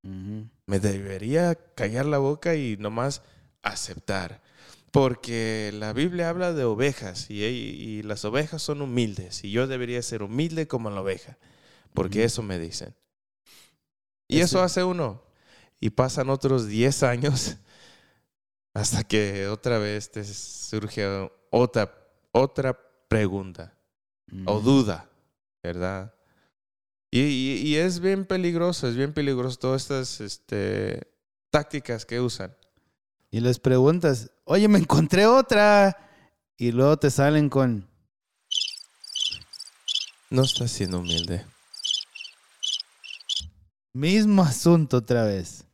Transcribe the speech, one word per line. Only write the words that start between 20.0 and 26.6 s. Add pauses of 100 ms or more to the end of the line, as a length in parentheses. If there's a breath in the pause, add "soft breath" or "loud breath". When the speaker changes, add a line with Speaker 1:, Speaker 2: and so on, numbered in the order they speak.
Speaker 2:
te
surge (220)
otra, (380)
otra (300)
pregunta (680)
o
Speaker 1:
Ujú.
Speaker 2:
duda, (540)
¿verdad? (1000)